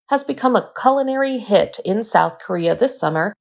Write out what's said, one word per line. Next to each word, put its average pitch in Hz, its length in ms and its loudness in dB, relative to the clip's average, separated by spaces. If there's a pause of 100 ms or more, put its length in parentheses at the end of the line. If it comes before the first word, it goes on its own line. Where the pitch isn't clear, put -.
has 277 160 0
become 262 320 0
a - 160 0 (100)
culinary 269 580 2
hit 202 440 0
in 208 220 -2
South 165 340 0
Korea 170 380 -2
this 262 200 0
summer 160 440 -2